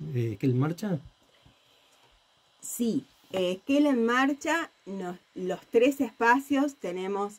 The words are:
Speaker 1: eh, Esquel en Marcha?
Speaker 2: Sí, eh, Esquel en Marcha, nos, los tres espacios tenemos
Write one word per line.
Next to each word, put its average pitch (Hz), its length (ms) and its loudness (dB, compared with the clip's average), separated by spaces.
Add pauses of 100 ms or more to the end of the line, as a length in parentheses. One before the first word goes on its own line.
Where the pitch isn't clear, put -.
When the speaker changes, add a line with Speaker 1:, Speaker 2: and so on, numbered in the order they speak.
(140)
Speaker 1:
eh, 117 180 -2
Esquel 131 180 0
en 123 80 2
Marcha? 165 400 -2 (1600)
Speaker 2:
Sí, 220 440 -2 (280)
eh, 185 200 0
Esquel 277 340 2
en 247 180 2
Marcha, 285 680 0 (140)
nos, 185 320 -8 (200)
los 185 240 -4 (100)
tres 254 300 4
espacios 269 720 2
tenemos 196 640 -6